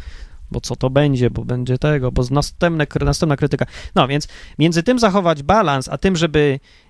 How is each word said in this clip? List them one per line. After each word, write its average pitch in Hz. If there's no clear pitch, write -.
bo 117
co -
to 131
będzie, 131
bo 117
będzie 123
tego, 139
bo 127
z-, 123
następne 151
kry-, 143
następna 143
krytyka. 135
No 139
więc 143
między 165
tym 247
zachować 175
balans, 151
a 139
tym, 185
żeby 147